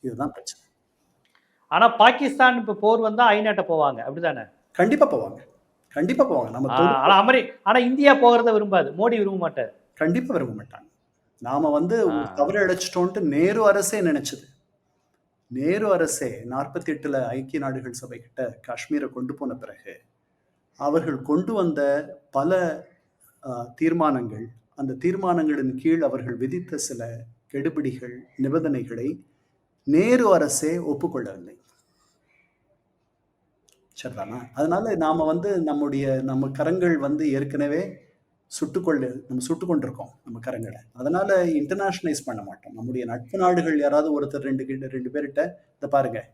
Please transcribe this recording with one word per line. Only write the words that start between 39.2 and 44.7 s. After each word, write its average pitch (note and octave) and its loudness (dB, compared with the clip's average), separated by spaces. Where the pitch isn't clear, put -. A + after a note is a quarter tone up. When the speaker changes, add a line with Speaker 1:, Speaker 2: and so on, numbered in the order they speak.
Speaker 1:
நம்ம B2+ -6
சுட்டுக்கொண்டிருக்கோம் D#3 -4
நம்ம A2+ -14
கரங்களை. A2+ -8
அதனால F3+ 2
இன்டர்நேஷனலைஸ் E3+ -2
பண்ண A2+ -8
மாட்டோம். F#2+ -18
நம்முடைய A#2+ -8
நட்பு A#2+ -8
நாடுகள் E3+ 2
யாராவது D3 2
ஒருத்தர் C#3+ -6
ரெண்டு C3+ -4
கிட்ட, C3+ -8